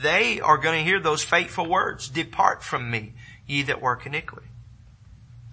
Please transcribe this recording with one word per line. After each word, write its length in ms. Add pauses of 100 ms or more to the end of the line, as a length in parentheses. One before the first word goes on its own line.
they 400
are 160
gonna 260
hear 160
those 240
fateful 440
words, 420
"Depart 560
from 260
me, 220 (340)
ye 140
that 200
work 240
iniquity." 440 (1040)